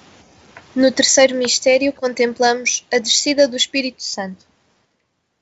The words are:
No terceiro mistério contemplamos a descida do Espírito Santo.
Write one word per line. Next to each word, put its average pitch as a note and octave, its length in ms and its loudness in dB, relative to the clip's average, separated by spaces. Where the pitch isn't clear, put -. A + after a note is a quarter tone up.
No C4 180 4
terceiro C4 420 2
mistério C4 580 0
contemplamos A#3+ 1000 -2
a B3 60 0
descida C#4 500 0
do A#3+ 80 -8
Espírito C4 460 -4
Santo. F#3+ 440 -10